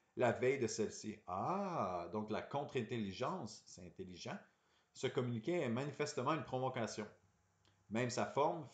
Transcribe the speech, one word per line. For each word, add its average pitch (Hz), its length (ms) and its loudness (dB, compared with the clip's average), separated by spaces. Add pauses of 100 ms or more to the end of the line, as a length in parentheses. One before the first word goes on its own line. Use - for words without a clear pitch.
(180)
la 117 160 6
veille 131 260 4
de 117 80 4
celle-ci. 104 500 -2 (100)
Ah, 110 840 0
donc 107 180 -2
la 98 120 0
contre-intelligence, 123 1200 -2
c'est - 200 -14
intelligent. 92 520 -8 (540)
Ce - 160 -2
communiqué 123 540 0
est 131 80 2
manifestement 139 640 0
une 147 100 0
provocation. 127 640 -2 (840)
Même 120 200 2
sa 110 160 0
forme, 156 480 0